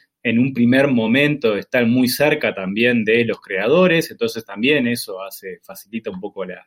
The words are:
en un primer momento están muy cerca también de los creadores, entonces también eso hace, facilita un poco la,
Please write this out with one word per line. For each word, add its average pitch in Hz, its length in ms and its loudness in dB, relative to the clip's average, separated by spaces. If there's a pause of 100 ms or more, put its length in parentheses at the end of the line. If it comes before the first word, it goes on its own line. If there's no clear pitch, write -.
(200)
en 117 200 0
un 131 120 2
primer 127 360 4
momento 120 680 2
están 117 320 0
muy 123 200 2
cerca 143 440 0
también 110 520 0
de 117 200 2
los 110 160 -4
creadores, 156 680 0
entonces 113 340 -6
también 120 440 0
eso 107 340 -6
hace, 95 400 -14
facilita 110 480 -12
un 92 100 -12
poco 95 240 -10
la, 90 220 -14